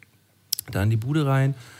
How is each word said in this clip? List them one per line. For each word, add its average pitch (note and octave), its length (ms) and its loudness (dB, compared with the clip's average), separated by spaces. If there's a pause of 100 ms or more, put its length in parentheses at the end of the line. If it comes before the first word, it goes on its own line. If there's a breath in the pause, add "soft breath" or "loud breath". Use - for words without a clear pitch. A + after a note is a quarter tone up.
(720)
da F#2 100 0
in G#2 80 2
die A2+ 80 2
Bude C#3 300 0
rein. C3+ 260 2 (260 loud breath)